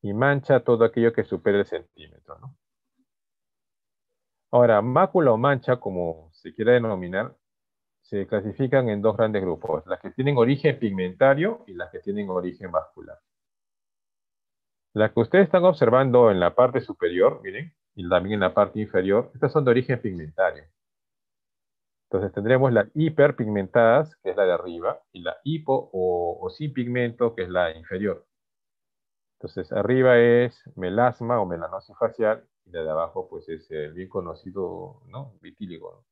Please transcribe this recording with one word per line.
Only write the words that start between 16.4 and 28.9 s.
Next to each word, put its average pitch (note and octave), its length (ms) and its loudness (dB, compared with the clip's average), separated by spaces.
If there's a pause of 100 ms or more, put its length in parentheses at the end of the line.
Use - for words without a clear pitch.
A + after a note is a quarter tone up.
parte B2 280 4
superior, F2+ 600 0
miren, G#2+ 320 -14 (220)
y F2 140 -10
también F#2+ 260 0
en G#2 60 -4
la F#2 120 0
parte G#2 260 0
inferior, G2+ 540 0
estas - 180 -2
son D3+ 120 0
de B2+ 80 2
origen B2 300 0
pigmentario. E2+ 640 -4 (1400)
Entonces G2 240 -4
tendremos B2 400 2
las G#2 200 2
hiperpigmentadas, C3+ 1200 2
que F#2+ 140 -8
es F2+ 40 -6
la G2 100 2
de F2+ 60 2
arriba, F2 480 -4 (140)
y F#2 80 -16
la E2+ 240 -8
hipo D#3 480 -4
o, F2 480 -4
o F#2 80 -8
sin D3 240 -10
pigmento, A#2+ 600 -4
que F#2+ 80 -6
es F2 60 -8
la F2+ 220 -2
inferior. F#2 560 -8 (1120)